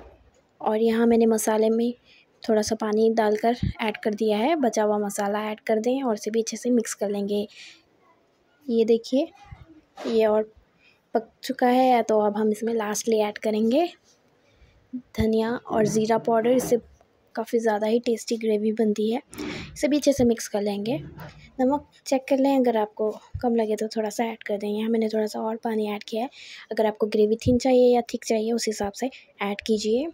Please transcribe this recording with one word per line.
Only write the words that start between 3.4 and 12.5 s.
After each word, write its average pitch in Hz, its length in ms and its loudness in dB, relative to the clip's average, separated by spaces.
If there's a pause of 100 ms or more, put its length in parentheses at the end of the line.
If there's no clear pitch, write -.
ऐड 214 160 -2
कर 214 200 -4
दिया 214 220 0
है, 285 180 2
बचा 226 260 0
हुआ 208 160 0
मसाला 208 520 -4
ऐड 214 120 -10
कर 220 180 0
दें 254 220 0
और 233 120 0
इसे 214 160 -8
भी 226 100 0
अच्छे 220 160 -4
से 240 160 -4
mix 226 220 0
कर 202 160 -4
लेंगे। 202 360 -4 (1200)
ये 226 200 2
देखिए 240 420 2 (800)
ये 220 180 2
और 214 260 0 (600)
पक 220 140 -2 (140)
चुका 254 240 -2
है, 247 360 4
तो 220 180 2
अब 208 160 2
हम 214 140 2